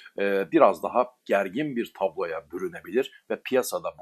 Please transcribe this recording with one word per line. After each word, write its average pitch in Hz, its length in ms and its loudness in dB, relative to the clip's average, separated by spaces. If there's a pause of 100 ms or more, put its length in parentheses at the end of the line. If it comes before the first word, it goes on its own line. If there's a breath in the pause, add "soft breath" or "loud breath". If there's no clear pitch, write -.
(200 loud breath)
e, 98 320 0
biraz 101 320 6
daha 104 240 0 (180)
gergin 110 500 -2
bir 113 240 -4
tabloya 87 520 -4
bürünebilir 87 760 -6
ve 104 120 -4
piyasada 92 480 -2 (120)